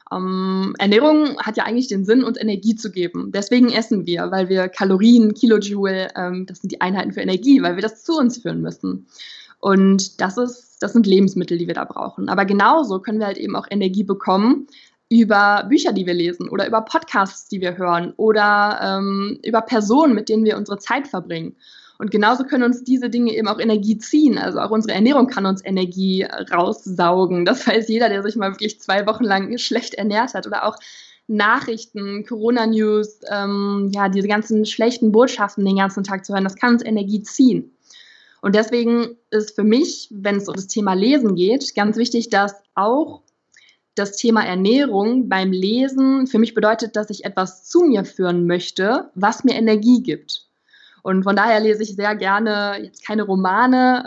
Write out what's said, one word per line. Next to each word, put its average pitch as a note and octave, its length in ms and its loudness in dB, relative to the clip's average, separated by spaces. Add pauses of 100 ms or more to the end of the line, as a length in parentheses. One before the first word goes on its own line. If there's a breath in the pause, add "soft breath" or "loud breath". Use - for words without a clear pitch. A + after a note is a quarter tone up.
(120)
ähm, F#3+ 640 -4
Ernährung C#4 600 4
hat A3 180 -6
ja A3+ 80 -2
eigentlich A#3+ 240 -2
den G3 160 -2
Sinn, A#3 180 4
uns A3+ 180 -4
Energie G#3+ 360 -2
zu G#3+ 160 -12
geben. F3 400 -6
Deswegen A#3+ 380 2
essen G#3 360 -2
wir, F3 240 -4
weil F#3+ 180 0
wir F#3 200 0
Kalorien, G#3 640 4
Kilojoule, G3+ 800 0
ähm, F#3 300 -6
das F#3 140 -20
sind F#3+ 100 -8
die - 100 -10
Einheiten F#3+ 320 -2
für G3 80 -8
Energie, F#3+ 420 4
weil F3 120 0
wir F#3+ 80 -4
das A3 220 -8
zu E4 120 -2
uns B3 220 2
führen E3 240 -6
müssen. F#3 460 -8 (500 loud breath)
Und G3 640 2
das F#3+ 180 -2
ist, - 420 -8
das G#3 120 -4
sind A#3 140 6
Lebensmittel, F#3 520 2
die E3+ 80 -4
wir E3+ 80 -6
da - 100 -6
brauchen. - 440 -10
Aber G3 160 0
genauso G3+ 560 2
können G#3+ 180 -6
wir G#3+ 80 -2
halt G3 120 -6
eben G3 180 -8
auch G3+ 120 -8
Energie G3 360 -2
bekommen G3 640 0 (400 loud breath)
über G3+ 600 4
Bücher, C#4 240 2
die F#3+ 140 -2
wir F3 80 -2
lesen F3 340 -4
oder G3 200 -4
über A3 140 0
Podcasts, A3 680 -4
die G3 120 -8
wir F3+ 160 -6
hören F3 400 -2
oder, G#3 640 2
ähm, G3 640 -4
über A3 180 0
Personen, A#3+ 520 2
mit G#3+ 140 -4
denen A3 160 2
wir G#3 120 2
unsere G3+ 220 -8
Zeit C4+ 300 -6
verbringen. E3+ 480 -10 (420 soft breath)
Und G3+ 120 -8
genauso G#3+ 340 0
können C4 200 0
uns A#3+ 200 0
diese B3+ 240 0
Dinge A#3 260 0
eben A3 140 -2
auch G#3+ 100 -4
Energie G#3+ 400 0
ziehen. D4+ 400 2
Also F3+ 220 -4
auch - 100 -4
unsere G#3+ 240 0
Ernährung C4 340 4
kann G3 180 -4
uns F#3+ 180 -2
Energie F#3+ 600 -2
raussaugen. F3+ 1200 0
Das G#3 220 0
weiß A3 220 2
jeder, A3+ 200 2
der G3 140 -2
sich G#3+ 140 -6
mal G3 140 -2
wirklich G#3 300 -8
zwei G3 260 -2
Wochen A3 180 -2
lang G3 340 -2
schlecht - 360 -6
ernährt G#3+ 400 -2
hat. G3+ 120 -8
Oder G#3 200 -4
auch G#3+ 100 -4 (520 loud breath)
Nachrichten, G#3 1000 -2
Corona-News, A3 920 0 (100)
ähm, G3+ 640 -4
ja, G3+ 160 0
diese G3 200 0
ganzen G#3+ 380 0
schlechten A3+ 440 0
Botschaften G#3+ 540 2
den G3 120 2
ganzen G3 280 -2
Tag F#3+ 200 -8
zu G3+ 100 -8
hören, F#3+ 100 0
das F#3+ 120 -4
kann A#3+ 180 2
uns A#3 100 0
Energie G#3 380 -2
ziehen. - 500 2 (720 soft breath)
Und G3 120 2
deswegen A#3 600 0 (140)
ist G#3+ 260 -4
für G3+ 80 0
mich, B3+ 480 0
wenn G3+ 240 -4
es G3 120 -4
um - 60 -8
das F#3+ 140 -10
Thema G3+ 260 -2
Lesen A3 400 2
geht, G#3 400 0
ganz G#3 220 -2
wichtig, A#3 320 -2
dass G3+ 260 0 (200)
auch A#3+ 480 -2 (720 soft breath)
das G3+ 160 -4
Thema A3 320 2
Ernährung G#3+ 840 2
beim F#3+ 220 0
Lesen C4 760 0
für B3+ 120 0
mich A3+ 160 2
bedeutet, A3 400 0
dass G#3+ 160 -6
ich G3+ 140 -12
etwas F#3+ 400 -6
zu - 160 2
mir A#3+ 240 4
führen F3 420 -2
möchte, F#3+ 680 -2
was G3+ 280 -2
mir A#3+ 120 2
Energie A3 480 2
gibt. - 440 -10 (600 soft breath)
Und F#3+ 160 2
von G3 140 0
daher G#3+ 240 2
lese G#3+ 240 0
ich G#3 100 -10
sehr G#3 220 -4
gerne G3+ 640 -2
jetzt - 240 -20
keine G#3+ 160 -2
Romane, A#3+ 840 2